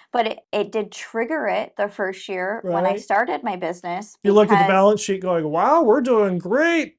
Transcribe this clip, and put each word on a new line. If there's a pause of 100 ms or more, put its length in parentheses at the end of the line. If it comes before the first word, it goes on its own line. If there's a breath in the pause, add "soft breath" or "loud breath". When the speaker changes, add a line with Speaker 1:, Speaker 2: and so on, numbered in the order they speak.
(100)
Speaker 1:
But
it, (140)
it
did
trigger
it
the
first
year
when
I
Speaker 2:
Right.
Speaker 1:
started
my
business
Speaker 2:
You
looked
at
the
Speaker 1:
because
Speaker 2:
balance
sheet
going,
"Wow,
we're
doing
great,